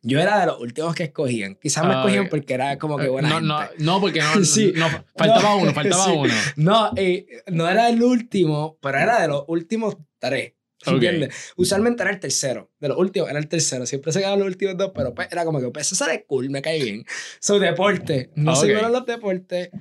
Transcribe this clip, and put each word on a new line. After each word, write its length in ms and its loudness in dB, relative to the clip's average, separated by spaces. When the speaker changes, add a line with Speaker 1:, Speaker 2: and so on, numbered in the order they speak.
Speaker 1:
Yo 160 0
era 200 2
de 60 2
los 160 -2
últimos 320 -4
que 120 -6
escogían. 500 -4
Quizás 280 -2
me 120 4
Speaker 2:
Ah, 60 0
Speaker 1:
escogían 240 2
Speaker 2:
ok. 40 -8
Speaker 1:
porque 240 -4
era 240 -2
como 200 -4
que 80 -2
Speaker 2:
Eh, 40 0
Speaker 1:
buena 200 0
Speaker 2:
no, 120 0
no, 200 0
Speaker 1:
gente. 220 -10
Speaker 2:
no, 160 2
porque 220 0
no, 240 2
Speaker 1:
<laughs> 0 -
Sí. 300 4
Speaker 2:
no, 120 2
faltaba 260 4
Speaker 1:
No, 160 4
Speaker 2:
uno, 160 2
faltaba 320 2
Speaker 1:
<laughs> 0 -
sí. 100 4
Speaker 2:
uno. 180 2
Speaker 1:
No, 400 4
eh, 300 0
no 200 0
era 220 4
el 140 2
último, 760 2
pero 200 -2
era 240 4
de 40 0
los 200 -2
últimos 500 -4
tres. 340 -4
Speaker 2:
Ok. 80 0
Speaker 1:
¿Entiendes? 640 -2
Usualmente 460 0
era 80 0
el 80 -6
tercero. 600 -4
De 100 -4
los 100 0
últimos, 280 0
era 120 -4
el 80 -6
tercero. 400 -4
Siempre 240 -6
se 80 0
quedaban 180 0
los 120 0
últimos 280 -4
dos, 160 -2
pero 220 -4
pues, 160 -6
era 140 -2
como 140 -2
que, 100 -4
pues, 180 -6
César 240 -2
es 160 -6
cool, 240 -2
me 100 -4
cae 220 -2
bien. 200 -6
So, 200 2
deporte. 760 0
No 200 2
soy 140 6
Speaker 2:
Ok. 60 6
Speaker 1:
bueno 140 2
en 40 2
los 140 -2
deportes. 640 -4